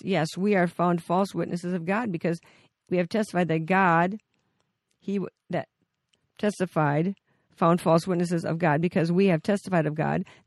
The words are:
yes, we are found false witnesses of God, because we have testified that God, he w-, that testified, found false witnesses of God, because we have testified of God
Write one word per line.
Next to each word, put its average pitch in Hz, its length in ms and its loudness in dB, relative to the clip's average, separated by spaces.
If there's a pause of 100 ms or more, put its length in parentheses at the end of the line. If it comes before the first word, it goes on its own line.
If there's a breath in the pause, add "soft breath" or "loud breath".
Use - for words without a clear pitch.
yes, 160 340 -2
we 202 160 0
are 180 140 4
found 175 360 0
false 190 300 -2
witnesses 175 400 -4
of 170 120 -6
God, 208 260 -2
because 165 280 -2 (520 soft breath)
we 175 60 0
have 175 120 0
testified 185 380 -2
that 160 180 -2
God, 185 540 2 (800)
he 196 160 -6
w-, 190 140 -4 (200)
that 170 180 -6 (720)
testified, 175 800 0 (400)
found 175 260 4
false 165 260 2
witnesses 175 380 -2
of 165 140 -4
God, 156 200 2
because 170 320 0
we 185 160 4
have 165 160 2
testified 185 440 0
of 151 80 -4
God 151 280 -2 (220 loud breath)